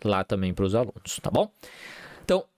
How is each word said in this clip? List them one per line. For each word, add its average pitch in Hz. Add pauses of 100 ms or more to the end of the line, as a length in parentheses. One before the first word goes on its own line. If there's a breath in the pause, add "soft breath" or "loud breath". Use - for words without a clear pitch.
lá 98
também 95
pros 98
alunos, -
tá -
bom? 202 (720 loud breath)
Então 185 (120)